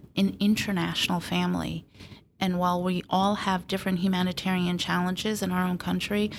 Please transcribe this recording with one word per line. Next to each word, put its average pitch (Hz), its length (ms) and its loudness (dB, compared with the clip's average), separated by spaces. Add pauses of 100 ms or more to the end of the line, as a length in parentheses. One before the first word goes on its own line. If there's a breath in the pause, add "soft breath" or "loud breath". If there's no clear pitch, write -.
(160)
an 196 240 2
international 180 800 0
family. 175 640 -2 (540 loud breath)
And 180 200 0
while 180 240 2
we 185 260 0
all 196 260 4
have 190 300 0
different 190 340 -2
humanitarian 180 800 0
challenges 180 640 0
in 190 100 0
our 185 140 2
own 180 140 0
country, 208 580 0